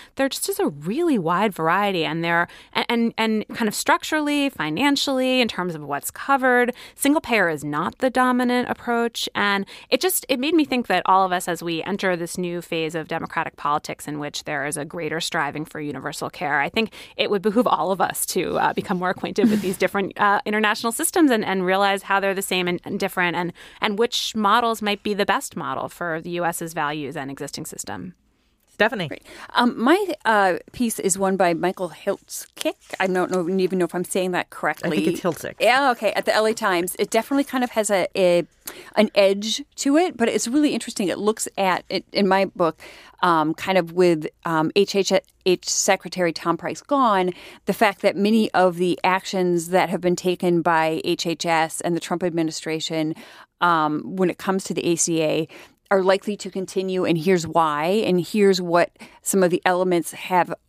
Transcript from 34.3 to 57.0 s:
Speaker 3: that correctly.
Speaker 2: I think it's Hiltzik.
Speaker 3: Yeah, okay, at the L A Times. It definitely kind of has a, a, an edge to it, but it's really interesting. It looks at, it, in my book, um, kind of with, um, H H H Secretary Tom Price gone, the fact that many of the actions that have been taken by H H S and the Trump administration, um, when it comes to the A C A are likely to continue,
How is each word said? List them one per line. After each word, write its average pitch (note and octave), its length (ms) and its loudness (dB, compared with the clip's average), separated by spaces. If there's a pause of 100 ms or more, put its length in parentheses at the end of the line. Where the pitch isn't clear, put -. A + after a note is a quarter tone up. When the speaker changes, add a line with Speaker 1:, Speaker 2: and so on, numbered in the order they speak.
Speaker 3:
that F3 180 -4
correctly. D#3+ 400 -4
Speaker 2:
I D#3 60 0
think D3+ 120 0
it's E3 140 -2
Hiltzik. - 380 -4
Speaker 3:
Yeah, B3+ 320 4
okay, A3+ 220 -2
at G3+ 120 -4
the G#3+ 80 2
L A3 140 2
A A3 60 0
Times. F#3 440 -2
It G3+ 140 -2
definitely C#4 320 0
kind C4 200 -4
of B3 80 -4
has G#3+ 200 -2
a, F#3 240 2
a, F3 320 4 (480)
an G#3+ 180 4
edge G3+ 480 2 (160)
to C#4 200 2
it, F4 200 2
but A#3 120 2
it's - 180 0
really C#4+ 260 2
interesting. G3+ 360 -2
It A2 100 -4
looks G#3+ 280 -2 (100)
at, F#3 320 0
it, - 220 -4
in G3+ 160 2
my F#3+ 180 4
book, E3+ 340 -2 (420)
um, D#3+ 320 2
kind F#3+ 240 -2
of E3+ 140 2
with, E3+ 340 4 (200)
um, D#3+ 300 0
H G3+ 200 0
H G3 180 2 (320)
H F3+ 240 0
Secretary F3+ 640 0
Tom E3 240 -2
Price D#3+ 240 -8
gone, G3+ 520 2 (320)
the G3+ 80 0
fact G3+ 280 2
that G3 140 2
many G#3+ 360 2
of F3+ 260 4
the F3 260 0
actions F3+ 640 0
that F3 200 2
have F3+ 120 -4
been F3+ 140 2
taken F3 480 0
by D#3+ 400 2
H E3+ 240 -2
H E3 180 -4
S E3 360 0
and F3 140 0
the E3 40 -2
Trump F3 240 -4
administration, D#3+ 920 -2 (460)
um, D#3 460 2
when F#3 260 0
it - 80 -14
comes F#3+ 240 -2
to - 100 -8
the - 140 -4
A E3+ 80 2
C D#3+ 260 0
A D#3 260 0 (440)
are G3 100 4
likely G3 360 2
to - 120 -12
continue, F#3 540 -2